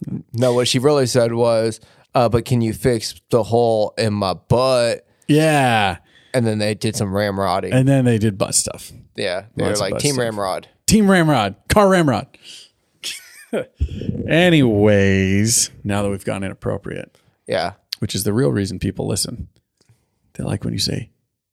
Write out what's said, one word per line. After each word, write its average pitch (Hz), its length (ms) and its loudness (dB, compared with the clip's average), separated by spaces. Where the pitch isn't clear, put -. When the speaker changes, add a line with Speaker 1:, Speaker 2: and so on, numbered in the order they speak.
Speaker 1:
No, 120 220 0
what 123 120 2
she - 120 0
really 143 280 2
said 117 280 0
was, 117 440 0
uh, 120 160 4
"But 117 160 0
can 120 160 2
you 110 100 0
fix 117 560 -2
the 117 140 2
hole 113 560 2
in 107 160 0
my 98 180 0
butt?" 120 720 0
Speaker 2:
Yeah. 131 680 2
Speaker 1:
And 123 140 0
then 107 120 -2
they 107 160 -2
did 110 220 -4
some 101 160 -2
ramrodding. 98 600 -2
Speaker 2:
And 131 120 2
then 135 200 2
they 120 100 2
did 104 220 -2
butt - 160 -4
stuff. - 360 -6
Speaker 1:
Yeah. 98 300 -6
They 110 80 -4
were 98 40 -2
Speaker 2:
Lots 104 120 -2
of 104 40 -2
Speaker 1:
like, 98 80 -4
Speaker 2:
butt - 80 -6
Speaker 1:
"Team 147 140 -2
Speaker 2:
stuff. 123 100 -2
Speaker 1:
Ramrod." 98 440 -6
Speaker 2:
Team 202 240 4
Ramrod. 147 440 2
Car 208 220 4
Ramrod. 151 360 2
<laughs> - 760 -6
Anyways, 107 1400 2
now 101 180 -2
that 101 80 -4
we've 98 140 -8
gone 104 180 -6
inappropriate. 98 760 -10
Speaker 1:
Yeah. 92 260 -4
Speaker 2:
Which - 160 -6
is 101 100 -6
the 104 80 -2
real 123 180 0
reason 98 280 -4
people - 280 -6
listen. - 420 -6
They - 100 -8
like - 200 -6
when 117 80 -4
you 113 60 -6
say - 320 -6